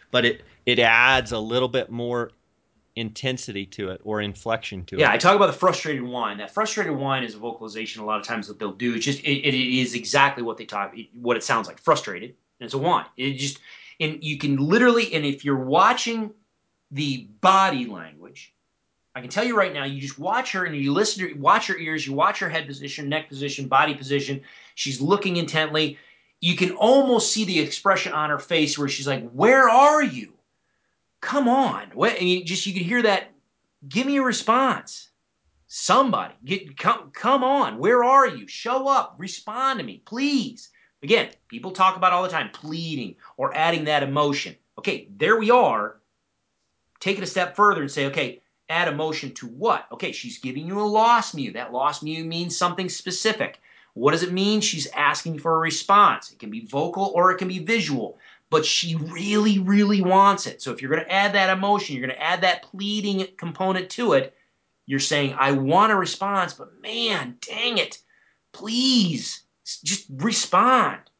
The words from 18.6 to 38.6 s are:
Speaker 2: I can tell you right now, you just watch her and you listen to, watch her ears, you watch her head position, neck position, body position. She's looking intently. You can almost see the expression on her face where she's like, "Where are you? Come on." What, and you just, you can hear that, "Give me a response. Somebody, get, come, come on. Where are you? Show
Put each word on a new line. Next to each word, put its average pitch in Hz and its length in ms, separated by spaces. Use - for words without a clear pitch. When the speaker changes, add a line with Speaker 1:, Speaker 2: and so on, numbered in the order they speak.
Speaker 2:
I 131 80
can 123 80
tell 208 160
you 240 140
right 185 160
now, 143 100
you 139 160
just 139 200
watch 208 320
her 185 120
and 160 120
you 139 160
listen 190 340
to, 156 80
watch 170 320
her 180 100
ears, 156 300
you 135 60
watch 175 260
her 185 100
head 156 200
position, 139 400
neck 156 200
position, 139 380
body 139 260
position. 139 480
She's 131 240
looking 185 360
intently. 156 600
You 170 140
can 180 180
almost 247 600
see 214 120
the 180 140
expression 175 540
on 151 180
her 147 80
face 151 400
where 143 100
she's 139 200
like, 123 240
"Where 240 360
are 285 320
you? 151 340
Come 269 280
on." 233 440
What, 220 260
and 180 120
you 185 140
just, 185 220
you 202 60
can 175 120
hear 233 180
that, 202 300
"Give 214 180
me 277 120
a 269 40
response. 247 880
Somebody, 185 680
get, 151 320
come, 202 340
come 254 320
on. 254 360
Where 240 260
are 262 240
you? 117 180
Show 262 400